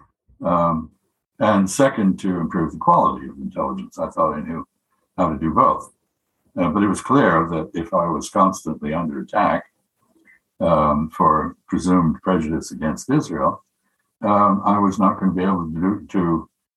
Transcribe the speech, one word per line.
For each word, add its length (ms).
Um, 460
and 320
second, 480
to 200
improve 340
the 60
quality 480
of 120
intelligence. 600
I 120
thought 240
I 80
knew 260
how 140
to 80
do 160
both. 360
Uh, 100
but 140
it 60
was 120
clear 480
that 240
if 220
I 160
was 180
constantly 640
under 280
attack, 440
um, 480
for 480
presumed 540
prejudice 500
against 380
Israel, 560
um, 460
I 120
was 200
not 200
gonna 140
be 100
able 220
to 160
do, 280
to 420